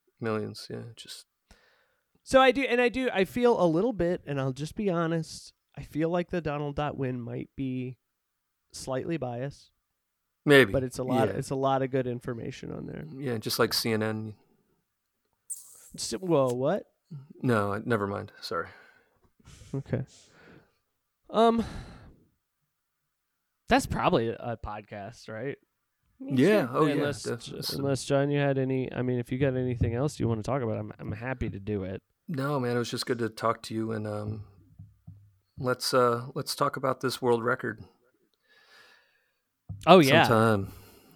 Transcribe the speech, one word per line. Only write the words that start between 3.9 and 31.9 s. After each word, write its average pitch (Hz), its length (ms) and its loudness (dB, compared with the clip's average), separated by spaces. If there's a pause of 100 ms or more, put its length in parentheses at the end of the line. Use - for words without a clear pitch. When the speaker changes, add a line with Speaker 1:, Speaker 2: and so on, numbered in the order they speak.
Speaker 2:
bit, 175 340 -2
and 143 140 -4
I'll 135 120 -2
just 143 220 -8
be 202 160 -2
honest, 165 640 -4 (240)
I 139 60 -14
feel 156 260 -2
like 175 220 -2
the 180 100 -2
Donald 147 360 -4
dot 147 200 -4
win 127 240 -4
might 120 360 -10
be 127 420 -6 (760)
slightly 135 440 -4
biased. 127 540 -8 (720)
Speaker 1:
Maybe, 135 280 10
Speaker 2:
But 131 120 0
it's 127 140 -8
a 135 60 -4
lot, 131 240 2
Speaker 1:
yeah. - 60 -2
Speaker 2:
it's - 160 -6
a 143 60 -4
lot 135 260 0
of 131 80 -2
good 131 160 0
information 123 640 -8
on - 140 -10
there. - 180 -12 (140)
Speaker 1:
Yeah, 131 200 -4
just - 200 -4
like 117 160 2
C - 180 0
N 110 100 0
N. 110 320 -4 (1600)
Speaker 2:
S-, - 160 -8
whoa, 160 400 2
what? 139 320 0 (580)
Speaker 1:
No, 107 320 4
I, 104 100 -4
never 104 220 0
mind. 101 340 -6
Sorry. 85 280 -6 (1080)
Speaker 2:
Okay. 135 300 -4 (1300)
Um, 226 340 4 (2000)
that's 262 180 4
probably 117 420 2
a 117 360 -6
podcast, 104 640 -12
right? 113 300 -8 (640)
Speaker 3:
Me 139 220 0
Speaker 1:
Yeah, 196 240 4
Speaker 3:
too. - 60 -6
Speaker 1:
oh, 147 140 2
yeah, - 80 2
Speaker 2:
Unless, 143 300 -2
Speaker 1:
def-, 120 300 -8
s- 135 200 -8
Speaker 2:
unless, 139 300 -2
John, 143 260 2
you 143 100 2
had 139 180 2
any, 131 340 0
I 123 100 -4
mean, 127 160 0
if 123 120 -6
you 127 80 -2
got 135 180 2
anything 123 380 0
else 139 240 -2
you 117 100 0
wanna 113 140 0
talk 131 200 -2
about, 110 160 -4
I'm, 107 200 -10
I'm 113 140 -8
happy 123 380 -6
to 98 100 -10
do 101 240 -4
it. 95 180 -8 (260)